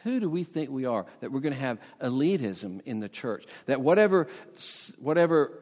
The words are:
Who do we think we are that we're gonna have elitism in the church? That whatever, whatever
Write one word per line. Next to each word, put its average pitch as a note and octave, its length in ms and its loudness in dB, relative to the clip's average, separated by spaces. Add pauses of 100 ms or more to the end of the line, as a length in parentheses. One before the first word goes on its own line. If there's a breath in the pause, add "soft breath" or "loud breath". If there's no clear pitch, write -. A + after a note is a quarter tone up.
Who B3 160 0
do G3+ 100 0
we E3+ 140 -2
think D#3 280 -4
we C3 140 -2
are A2+ 200 0 (140 loud breath)
that - 120 -8
we're C3+ 100 -4
gonna C#3+ 140 -2
have B2+ 240 -4 (220 loud breath)
elitism B2 840 -2
in A#2 140 -6
the G#2+ 80 -6
church? G2+ 380 -8 (220 loud breath)
That C3+ 140 0
whatever, F#3 460 4 (720 loud breath)
whatever D#3 480 4 (140)